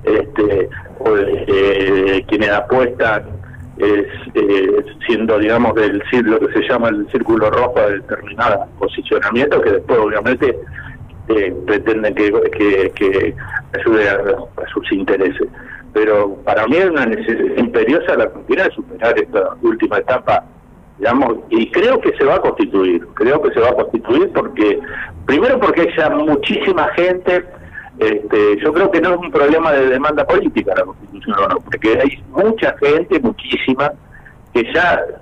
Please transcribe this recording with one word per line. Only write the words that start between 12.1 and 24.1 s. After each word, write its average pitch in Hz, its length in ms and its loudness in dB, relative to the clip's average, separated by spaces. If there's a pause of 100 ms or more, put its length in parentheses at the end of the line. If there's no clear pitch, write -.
que, 104 160 2 (240)
que, 98 400 2
que 95 400 0 (420)
ayude 107 320 2
a, 98 40 0
a - 580 -4
sus - 220 -6
intereses. 95 540 0 (440)
Pero 104 440 2 (100)
para 107 220 0
mí 135 80 2
es 185 140 4
una 143 160 0
necesidad 113 520 -2
imperiosa 123 580 0
la - 100 2
Argentina - 400 -2
de 170 60 -2
superar - 460 -2
esta 98 440 0
última 110 360 0
etapa, 123 460 0 (560)
digamos, 120 380 0 (120)
y 113 220 0
creo 226 280 2
que - 180 0
se 139 80 2
va 147 100 4
a - 60 0
constituir, 95 720 0
creo 131 260 2
que 196 120 0
se 120 60 0
va 117 100 4
a - 60 0
constituir 139 580 0